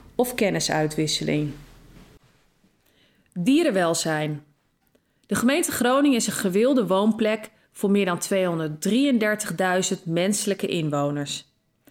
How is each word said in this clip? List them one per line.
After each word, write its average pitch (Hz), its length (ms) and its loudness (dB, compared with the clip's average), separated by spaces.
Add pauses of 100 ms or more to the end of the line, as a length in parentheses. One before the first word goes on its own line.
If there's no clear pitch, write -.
(140)
of 254 200 -2
kennisuitwisseling. 156 1160 -2 (1800)
Dierenwelzijn. 170 1120 0 (800)
De - 80 -4
gemeente 269 380 0
Groningen 262 440 2
is 226 100 0
een - 60 -2
gewilde 220 540 2
woonplek 214 640 0 (220)
voor - 180 0
meer 202 140 4
dan 175 140 -2
tweehonderddrieëndertigduizend 190 1900 0
menselijke 190 600 -2
inwoners. 147 840 -4 (380)